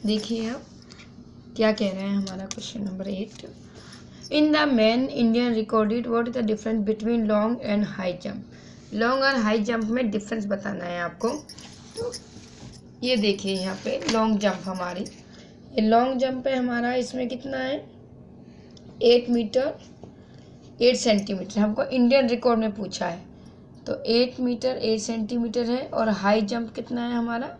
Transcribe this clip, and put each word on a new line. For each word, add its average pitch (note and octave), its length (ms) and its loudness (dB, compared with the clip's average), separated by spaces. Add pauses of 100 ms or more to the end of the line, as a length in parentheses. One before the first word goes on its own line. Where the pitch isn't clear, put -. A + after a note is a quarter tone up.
देखिए A3 440 -2
आप, C4 120 -8 (920)
क्या A3 160 4
कह G#3 180 0
रहे F#3+ 120 -6
हैं G3 140 0
हमारा F#3+ 300 -4
question - 360 -10
number F#3+ 260 -6
eight। G3 380 -8 (840)
In D4+ 160 6
the D4+ 220 4
main A#3 380 4
Indian A#3+ 460 2
recorded, A3 520 2
what A#3 220 0
is A#3 60 -8
the B3+ 80 -2
difference A3 460 0
between A3 400 0
long G#3+ 320 2
and G#3 260 0
high F#3 260 -4
jump? - 280 -8 (540)
Long A#3+ 280 2
और C4+ 120 4
हाई A3 240 2
jump A3+ 260 0
में A#3 260 0
difference G#3 360 -4
बताना G3 380 -4
है F3 160 -6
आपको। F3 280 -4 (720)
तो A#4+ 140 -6 (920)
ये B3 140 2
देखिए G3 380 2
यहाँ F#3+ 300 -4
पे - 160 -2 (120)
long A3 260 4
jump F#3+ 260 0
हमारी, F3+ 400 -6 (720)
ये A#3+ 60 2
long A#3+ 380 4
jump C4 280 0
है C4 100 2
हमारा, B3 380 0
इसमें B3+ 340 -2
कितना C4 300 -8
है? C4 300 -4 (1120)
eight A#3+ 280 6
meter A#3+ 440 0 (1080)
eight B3 140 6
centimeter, G3+ 640 0
हमको G#3+ 240 2
Indian B3+ 440 4
record A#3 320 2
में A3 120 0
पूछा G3 340 -6
है। E3+ 180 -6 (640)
तो - 180 -4
eight B3 360 2
meter B3 360 -2
eight A3 240 0
centimeter A#3 680 -2
है। C4 160 -2
और A3+ 220 0
हाई G3+ 340 2
jump A#3 320 -4
कितना A#3+ 340 -6
है A#3+ 60 -4
हमारा? A#3 460 -4